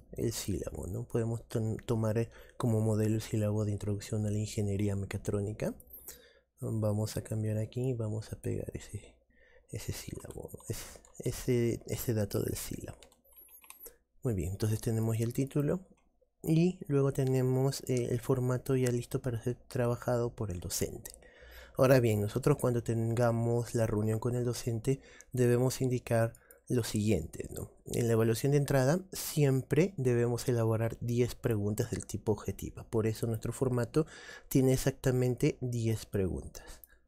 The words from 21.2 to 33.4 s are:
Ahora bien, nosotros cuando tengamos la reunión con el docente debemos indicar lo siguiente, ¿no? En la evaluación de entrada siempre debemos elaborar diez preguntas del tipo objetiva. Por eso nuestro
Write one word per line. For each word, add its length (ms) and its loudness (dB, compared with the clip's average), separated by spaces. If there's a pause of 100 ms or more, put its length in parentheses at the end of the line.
Ahora 220 8
bien, 220 4
nosotros 380 2
cuando 240 0
tengamos 920 0
la 120 4
reunión 320 0
con 160 -2
el 80 -2
docente 560 -2 (320)
debemos 500 4
indicar 520 2 (340)
lo 160 2
siguiente, 680 0
¿no? 200 -10 (160)
En 200 0
la 60 4
evaluación 380 4
de 80 6
entrada 400 4 (120)
siempre 840 2
debemos 500 2
elaborar 540 2
diez 340 2
preguntas 560 0
del 140 -4
tipo 280 -2
objetiva. 560 -8
Por 180 0
eso 180 -2
nuestro 260 -2